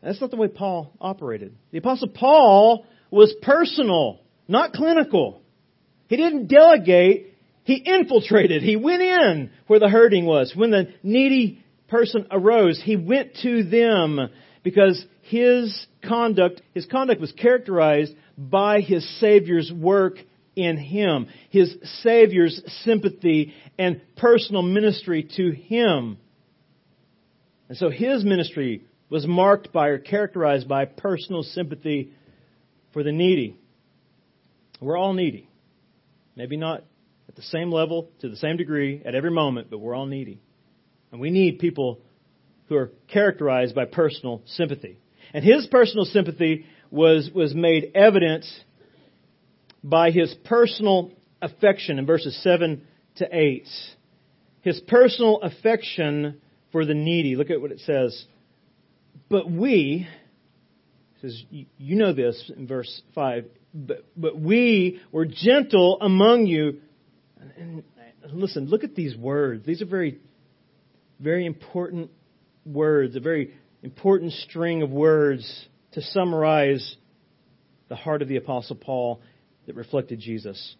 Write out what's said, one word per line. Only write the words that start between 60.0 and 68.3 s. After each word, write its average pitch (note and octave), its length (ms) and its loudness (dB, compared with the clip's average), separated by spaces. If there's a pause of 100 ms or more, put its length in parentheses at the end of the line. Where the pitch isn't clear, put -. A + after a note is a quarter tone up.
says, A#2 300 -16
y-, C#3+ 160 -20 (100)
you C#3+ 180 -6
know G3+ 180 2
this A#2+ 420 -4
in B2+ 120 -16
verse B2+ 340 -10 (120)
five, B2 320 -4 (280)
"but, C#3+ 320 -12 (100)
but D#3+ 240 -8
we F#3+ 600 0 (100)
were D#3+ 140 -4
gentle F#3+ 760 2
among G#3 440 4
you." D3+ 340 -2 (800)
And, E3 260 -16 (400)
and C#3+ 100 -20